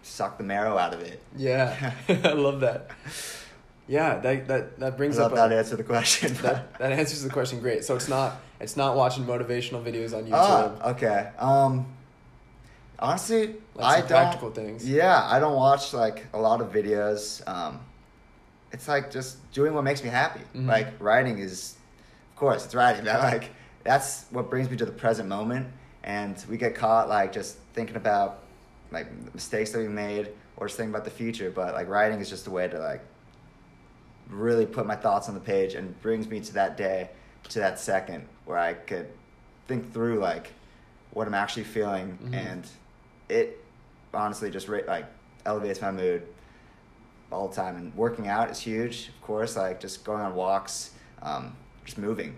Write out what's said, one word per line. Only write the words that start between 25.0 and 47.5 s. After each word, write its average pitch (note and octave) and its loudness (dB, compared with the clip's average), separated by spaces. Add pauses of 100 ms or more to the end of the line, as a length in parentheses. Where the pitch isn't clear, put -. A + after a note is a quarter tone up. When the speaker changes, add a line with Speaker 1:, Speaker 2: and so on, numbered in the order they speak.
Speaker 1:
moment. A2+ -4 (380)
And G2+ -6 (140)
we A2+ -6
get A2+ -2
caught, A2+ 4
like, G2+ 2
just - -8 (160)
thinking A2+ -4
about, G#2 2 (480)
like, D#2+ -8 (180)
the - -16
mistakes G#2+ -4
that A#2 -2
we A2 -2
made G#2 -4 (280)
or G#2 -6
just - -8
thinking A2 -4
about G#2+ -4
the G#2+ -8
future. A2+ -6
But, F2+ -4
like, F2+ -4
writing G#2 2
is F#2+ -8
just F#2 -12
a G2 -8
way F2+ -2
to, E2+ -6
like, D2 -6 (1300)
really A2+ 2
put A2+ -4
my G#2 -2
thoughts G2+ 2
on G2+ -8
the F#2+ -8
page F#2+ 0
and F#2 -10
brings A2 -2
me G#2+ -8
to - -14
that G2 0
day, F#2+ -2 (400)
to A2+ -4
that F#2+ 0
second F#2 -4 (180)
where F2 -4
I E2+ 2
could F2 -8 (600)
think - -6
through, A2+ 0
like, E2+ -2 (600)
what G#2+ -4
I'm G#2 -6
actually G2+ -2
feeling. G2 -4
Speaker 2:
Mm-hmm. B2 -8
Speaker 1:
And F#2 -8 (600)
it - 0 (500)
honestly G#2 -4
just F#2+ -8
ra-, G#2 -2
like, E2 -4 (400)
elevates G2+ -2
my G2 -2
mood F2+ 0 (1080)
all G2 -4
the - -10